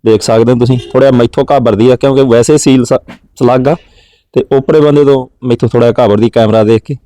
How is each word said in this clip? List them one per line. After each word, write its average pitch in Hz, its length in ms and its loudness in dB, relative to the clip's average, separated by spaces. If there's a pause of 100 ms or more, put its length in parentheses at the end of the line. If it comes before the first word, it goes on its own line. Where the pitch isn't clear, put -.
ਦੇਖ 110 180 0
ਸਕਦੇ 117 300 0
ਹੋ 123 80 0
ਤੁਸੀਂ, 123 180 0 (140)
ਥੋੜ੍ਹਾ 135 200 2
ਮੈਥੋਂ 123 400 0
ਘਾਬਰਦੀ 113 380 0
ਆ 123 60 2
ਕਿਉਂਕਿ 135 300 0
ਵੈਸੇ 117 320 2
ਸੀਲ 131 280 0
ਸ-, 127 140 -2 (360)
ਸਲੱਗ 127 320 -2
ਆ 160 80 0 (580)
ਤੇ - 100 -2 (120)
ਓਪਰੇ 151 240 0
ਬੰਦੇ 147 260 2
ਤੋਂ 135 200 0 (220)
ਮੈਥੋਂ 113 220 -2
ਥੋੜ੍ਹਾ 120 300 0
ਘਾਬਰਦੀ, 107 300 0
ਕੈਮਰਾ 110 340 0
ਦੇਖ 110 200 0
ਕੇ। 143 120 -10 (100)